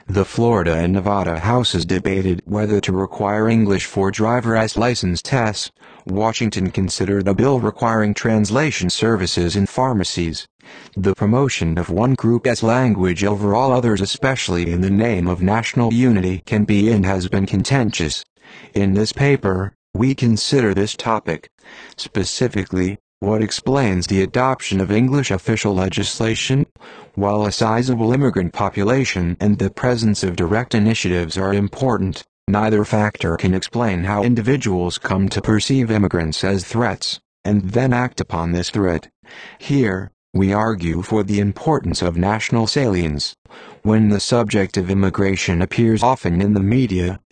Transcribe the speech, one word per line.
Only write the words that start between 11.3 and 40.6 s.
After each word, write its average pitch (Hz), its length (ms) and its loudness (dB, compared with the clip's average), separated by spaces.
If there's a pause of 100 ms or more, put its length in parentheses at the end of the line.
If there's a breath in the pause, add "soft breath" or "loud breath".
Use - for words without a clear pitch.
of 85 120 -4
one 113 240 2
group 117 320 2
as 123 160 0
language 107 600 2
over 101 320 0
all 131 160 2
others, 117 300 2
especially 95 720 -2
in 87 80 0
the 95 80 2
name 98 400 2
of 90 120 -2
national 113 520 0
unity, 104 520 2
can 107 200 0
be 104 260 2
and 101 140 2
has 92 240 -2
been 98 160 0
contentious. 98 800 -2 (480 loud breath)
In 101 200 2
this 107 200 0
paper, 98 600 0 (200)
we 127 200 0
consider 117 600 2
this 101 240 -2
topic. 101 520 -4 (460 loud breath)
Specifically, 95 1000 -2 (220)
what 110 220 0
explains 110 640 0
the 95 160 2
adoption 123 600 0
of 92 100 -2
English 127 400 2
official 104 420 0
legislation? 113 920 0 (500 loud breath)
While 104 300 0
a 101 60 0
sizable 117 600 0
immigrant 113 400 0
population 98 840 0
and 104 180 2
the 98 140 0
presence 113 520 0
of 90 120 -2
direct 104 400 -2
initiatives 90 640 0
are 95 160 0
important, 101 720 -2 (240)
neither 104 360 2
factor 104 540 0
can 92 160 2
explain 92 500 -2
how 101 180 -2
individuals 110 760 0
come 98 320 0
to 117 120 -2
perceive 113 480 2
immigrants 90 540 0
as 95 220 -2
threats, - 540 -4 (260)
and 98 260 0
then 123 220 2
act 123 260 -2
upon 85 320 -4
this 87 180 -2
threat. 90 400 -2 (480 loud breath)
Here, 101 540 -2 (240)
we 95 180 2
argue 92 480 -2